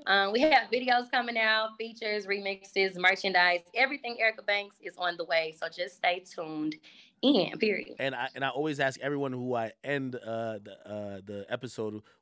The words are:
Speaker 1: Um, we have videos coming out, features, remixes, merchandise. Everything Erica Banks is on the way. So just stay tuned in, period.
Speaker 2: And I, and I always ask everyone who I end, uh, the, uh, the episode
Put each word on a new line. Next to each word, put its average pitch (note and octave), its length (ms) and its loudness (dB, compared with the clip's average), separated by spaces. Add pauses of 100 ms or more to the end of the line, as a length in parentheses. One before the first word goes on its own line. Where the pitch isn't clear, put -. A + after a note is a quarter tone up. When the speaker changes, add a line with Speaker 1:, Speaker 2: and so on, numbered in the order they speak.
Speaker 1:
Um, G3 260 4
we B3 100 2
have B3+ 300 6
videos B3 380 2
coming A#3+ 300 0
out, A3 300 2 (100)
features, G#3+ 480 -4
remixes, G3 720 0
merchandise. F3+ 640 4 (140)
Everything B3+ 440 0
Erica A3 240 0
Banks G3+ 380 -2
is F3+ 160 -12
on F3 200 -2
the E3+ 80 -6
way. D#3+ 340 0
So E3 160 -4
just F#3+ 200 -6
stay F3+ 240 0 (120)
tuned D#3 440 -6 (460)
in, B3 360 4
period. - 420 -2
Speaker 2:
And C3 140 -2
I, B2 220 -4
and C3+ 100 -4
I C3+ 40 0
always C#3+ 300 -2
ask C3+ 200 0
everyone C#3 340 -2
who B2 220 -2
I A2+ 160 -2 (120)
end, C3+ 320 -2
uh, A2+ 480 -4
the, G2+ 220 -18
uh, G2+ 400 -8
the G2+ 240 -8
episode A2 520 -6 (200)